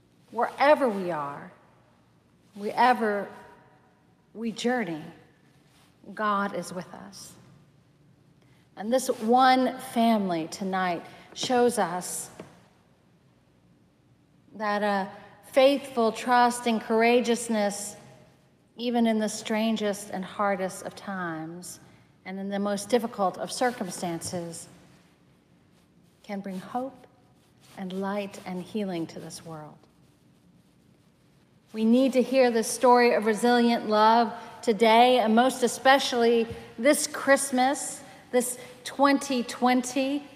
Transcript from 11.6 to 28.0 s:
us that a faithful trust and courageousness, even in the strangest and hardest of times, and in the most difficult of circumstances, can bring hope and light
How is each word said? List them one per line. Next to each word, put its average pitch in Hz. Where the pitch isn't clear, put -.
us 180
that 208
a 196
faithful 262
trust 240
and 226
courageousness, 226
even 233
in 220
the 214
strangest 214
and 190
hardest 190
of 180
times, 175
and 190
in 196
the 202
most 202
difficult 202
of -
circumstances, 175
can 202
bring 190
hope 254
and 185
light 196